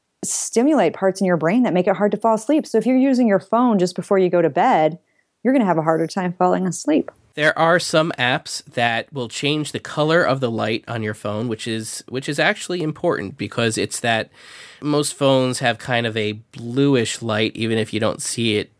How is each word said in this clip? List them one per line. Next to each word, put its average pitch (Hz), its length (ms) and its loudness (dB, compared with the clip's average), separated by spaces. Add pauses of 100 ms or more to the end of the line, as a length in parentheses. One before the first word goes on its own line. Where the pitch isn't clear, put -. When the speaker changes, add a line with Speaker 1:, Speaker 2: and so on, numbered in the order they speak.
(240)
Speaker 1:
stimulate 240 720 0
parts 190 280 -2
in 190 60 2
your 175 100 2
brain 175 260 2
that 175 100 0
make 175 140 2
it 190 80 2
hard 202 160 2
to 208 60 -2
fall 226 180 2
asleep. 285 300 0
So - 120 0
if 214 80 0
you're 254 120 2
using 254 300 4
your 196 120 4
phone 226 400 2
just 180 160 0
before 196 220 0
you 185 120 4
go 175 120 2
to 160 80 4
bed, 170 480 2 (460)
you're 254 100 4
gonna 254 120 4
have 170 120 2
a 160 60 0
harder 160 240 2
time 180 260 -4
falling 180 320 2
asleep. 277 460 -2 (240)
Speaker 2:
There 151 240 2
are 165 200 4
some 160 380 0
apps 127 460 -2
that 117 500 -2
will 123 140 -6
change 147 440 -4
the - 80 -6
color 156 440 0
of 135 160 0
the 127 100 -2
light 110 380 -2
on 113 160 -6
your 107 100 -4
phone, 107 340 -6
which 113 200 -6
is, 110 400 -6
which 131 220 -8
is 151 100 -4
actually 180 420 -2
important 151 560 -4
because 110 400 -2
it's 98 220 -4
that 113 300 -2 (560)
most 147 300 0
phones 131 440 2
have 117 200 0
kind 117 260 -2
of 110 100 -4
a 107 180 -2 (200)
bluish 123 680 0
light, 110 340 -2
even 113 220 -2
if 107 160 -4
you 107 60 0
don't 110 220 -2
see 113 360 -2
it - 220 -4